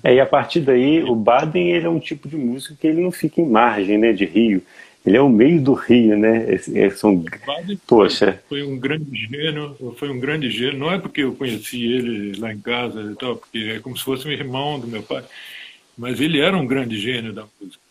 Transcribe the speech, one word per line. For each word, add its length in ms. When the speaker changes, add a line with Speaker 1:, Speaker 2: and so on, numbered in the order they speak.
Speaker 1:
É, 120
e 60
a 60
partir 340
daí, 420
o 120
Baden, 580
ele 140
é 40
um 80
tipo 300
de 80
músico 400
que 100
ele 140
não 100
fica 300
em 80
margem, 480
né, 160
de 140
Rio. 360
Ele 140
é 20
o 80
meio 320
do 140
Rio, 420
né? 360
Esse, 260
esse 260
é 40
um 80
Speaker 2:
O 80
Baden 400
Speaker 1:
Poxa. 600
Speaker 2:
foi 140
um 160
grande 360
gênio, 600
foi 100
um 100
grande 320
gênio. 280
Não 120
é 80
porque 240
eu 120
conheci 500
ele 560
lá 120
em 60
casa 540
e 40
tal, 200
porque 400
é 40
como 180
se 60
fosse 220
um 60
irmão 480
do 60
meu 160
pai. 200
Mas 240
ele 200
era 160
um 100
grande 320
gênio 360
da 100
música. 300